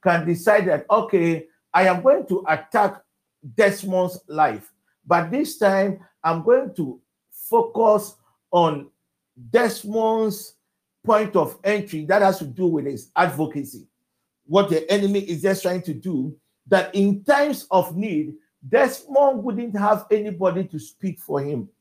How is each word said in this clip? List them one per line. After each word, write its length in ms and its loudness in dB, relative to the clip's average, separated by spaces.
can 240 0
decide 420 2
that, 220 -2
"Okay, 580 0
I 140 4
am 140 2
going 260 4
to 200 -4
attack 540 -2
Desmond's 720 0
life, 440 -2
but 260 0
this 260 -4
time 420 0
I'm 200 -2
going 320 2
to 260 -6
focus 840 0
on 380 2
Desmond's 1040 -2
point 320 2
of 280 0
entry 420 -4
that 160 2
has 180 2
to 60 -8
do 220 -4
with 180 -2
his 300 -10
advocacy." 720 -4
What 240 2
the 200 -2
enemy 300 2
is 220 -6
just 220 0
trying 180 -2
to 120 -8
do, 420 -6
that 280 2
in 280 2
times 480 0
of 260 0
need, 380 -4
Desmond 760 2
wouldn't 340 -6
have 340 0
anybody 540 0
to 140 -10
speak 400 -10
for 220 -4
him. 260 -6